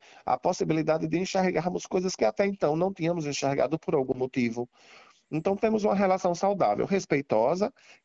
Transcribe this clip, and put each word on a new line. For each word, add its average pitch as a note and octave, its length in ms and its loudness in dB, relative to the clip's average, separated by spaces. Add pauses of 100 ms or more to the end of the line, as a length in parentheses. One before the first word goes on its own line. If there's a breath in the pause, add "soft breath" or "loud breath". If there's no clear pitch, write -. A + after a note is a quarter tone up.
(240 loud breath)
a - 140 0
possibilidade D#3+ 680 0
de D#3+ 100 -2
enxergarmos F3+ 640 -2
coisas F#3 300 -2
que - 100 0
até G#3 220 0
então F3 300 0
não F#3 160 0
tínhamos E3 340 -2
enxergado C#3 540 0
por E3 140 -2
algum C3 200 0
motivo. B2 540 -2 (600 loud breath)
Então, F3 280 -2
temos A3 260 0
uma G#3 140 2
relação F#3+ 360 2
saudável, D3+ 540 0
respeitosa, D#3 840 0 (320 loud breath)